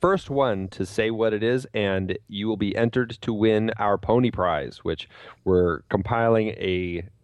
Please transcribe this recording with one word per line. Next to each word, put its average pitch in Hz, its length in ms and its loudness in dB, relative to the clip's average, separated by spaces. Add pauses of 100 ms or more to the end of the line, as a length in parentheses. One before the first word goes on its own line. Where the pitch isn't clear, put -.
first 185 280 2
one 120 400 0
to - 160 -6
say 110 260 -2
what 110 220 0
it 104 100 -2
is, 127 300 0
and 95 440 -2 (100)
you 104 200 -6
will 110 100 0
be 101 180 -2
entered 117 360 0 (100)
to 117 120 -4
win 110 440 2
our 101 200 2
pony 117 340 2
prize, 80 520 -2
which 82 240 -4 (380)
we're 90 340 4 (100)
compiling 113 600 2
a 90 540 -4 (200)